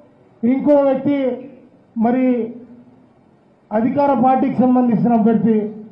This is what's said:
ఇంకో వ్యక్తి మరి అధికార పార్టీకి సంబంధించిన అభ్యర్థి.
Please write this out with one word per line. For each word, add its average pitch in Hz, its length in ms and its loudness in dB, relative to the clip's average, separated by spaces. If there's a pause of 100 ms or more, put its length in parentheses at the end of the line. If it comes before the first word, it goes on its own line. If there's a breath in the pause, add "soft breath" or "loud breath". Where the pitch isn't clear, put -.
(440)
ఇంకో 269 300 0
వ్యక్తి 269 760 -2 (480)
మరి 247 580 0 (1200)
అధికార 262 400 0 (120)
పార్టీకి 262 360 0
సంబంధించిన 240 520 2
అభ్యర్థి. 214 580 2 (200)